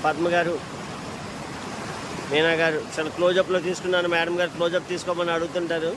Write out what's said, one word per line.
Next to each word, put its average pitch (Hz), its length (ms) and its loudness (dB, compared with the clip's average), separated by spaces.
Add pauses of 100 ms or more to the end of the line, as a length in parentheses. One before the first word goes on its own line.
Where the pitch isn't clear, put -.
పద్మ 156 300 2
గారు, 170 200 2 (1800)
మీనా 160 300 4
గారు. 160 180 4 (140)
చాలా 156 240 -2
క్లోజప్లో 180 440 4
తీసుకున్నాను. 180 480 0
మేడం 170 320 2
గారు 175 160 2
క్లోజప్ 170 360 0
తీసుకోమని 175 440 0
అడుగుతుంటారు. 165 600 0